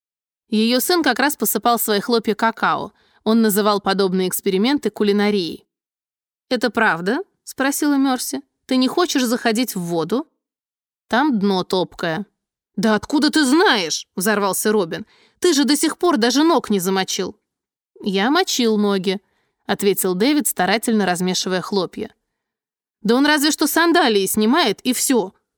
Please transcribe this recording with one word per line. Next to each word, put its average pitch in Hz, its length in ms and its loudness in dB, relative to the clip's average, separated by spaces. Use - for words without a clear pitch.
Ее 226 320 0
сын 359 220 0
как 262 160 0
раз 269 180 0
посыпал 226 420 0
свои 202 220 -2
хлопья 226 340 -2
какао. 180 580 -2
Он 226 200 2
называл 208 380 2
подобные 185 480 0
эксперименты 208 600 -2
кулинарией. 202 760 -2
«Это 247 200 -2
правда?» 202 500 0
спросила 285 540 -2
Мерси. 269 460 -2
«Ты 262 100 0
не 254 120 2
хочешь 302 360 0
заходить 233 500 -2
в 185 60 -6
воду?» 175 460 -4
«Там 254 300 0
дно 185 260 0
топкое». 175 640 -4
«Да 214 200 2
откуда 294 340 0
ты 311 140 2
знаешь?» 254 720 0
взорвался 202 560 0
Робин. 175 340 -2
«Ты - 160 2
же 285 100 2
до 294 120 2
сих 311 200 -2
пор 349 200 2
даже 240 260 2
ног 320 280 2
не 196 100 0
замочил». 190 580 -4
«Я 196 280 0
мочил 254 460 0
ноги», 196 440 0
ответил 190 480 0
Дэвид, 269 320 0
старательно 208 600 0
размешивая 180 540 -2
хлопья. 196 540 -6
«Да 226 140 2
он 285 100 2
разве 302 240 2
что 302 160 -2
сандалии 302 600 2
снимает, 220 540 0
и 254 120 -2
все», 214 420 0